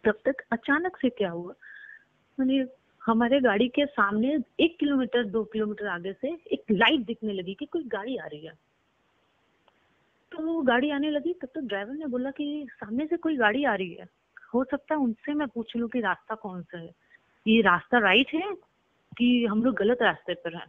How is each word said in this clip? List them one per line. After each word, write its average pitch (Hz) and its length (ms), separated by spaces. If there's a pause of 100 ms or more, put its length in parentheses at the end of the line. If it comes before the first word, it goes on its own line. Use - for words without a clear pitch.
तब 208 100 (100)
तक 269 100 (180)
अचानक 311 440
से 262 120
क्या 202 220
हुआ, 175 240 (840)
माने, 262 260 (400)
हमारे 233 340
गाड़ी 233 280
के 285 180
सामने 226 520 (220)
एक 330 180
किलोमीटर, 262 460
दो 214 200
किलोमीटर 208 420
आगे 185 260
से 254 160
एक - 420
light 226 300
दिखने 220 320
लगी 190 220
कि 294 120
कोई 330 180
गाड़ी 226 320
आ 156 100
रही 151 200
है। 156 60 (1800)
तो 339 100
वो 330 200
गाड़ी 254 280
आने 285 200
लगी, 294 220
तब 285 220
तक 320 60
ड्राइवर 208 320
ने 302 140
बोला 254 240
कि, 294 400
"सामने 233 360
से 339 100
कोई 320 200
गाड़ी 240 280
आ 240 100
रही 185 200
है, - 120 (480)
हो 254 100
सकता 277 300
है 302 60
उनसे 262 340
मैं 294 140
पूछ 226 280
लूं 233 120
कि 247 120
रास्ता 202 340
कौन 185 280
सा 175 160
है, 170 160 (520)
ये 226 160
रास्ता 190 360
right 214 360
है 381 200 (640)
कि 247 280
हम 214 180
लोग 247 100
गलत 233 280
रास्ते 180 320
पर 170 220
हैं।" 143 120